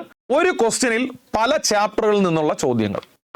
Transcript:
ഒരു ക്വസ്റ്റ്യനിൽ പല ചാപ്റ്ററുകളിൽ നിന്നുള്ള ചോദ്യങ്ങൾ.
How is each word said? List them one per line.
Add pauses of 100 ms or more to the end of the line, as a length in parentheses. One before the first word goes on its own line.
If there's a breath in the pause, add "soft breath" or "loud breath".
(320)
ഒരു
ക്വസ്റ്റ്യനിൽ (260)
പല
ചാപ്റ്ററുകളിൽ
നിന്നുള്ള
ചോദ്യങ്ങൾ. (360)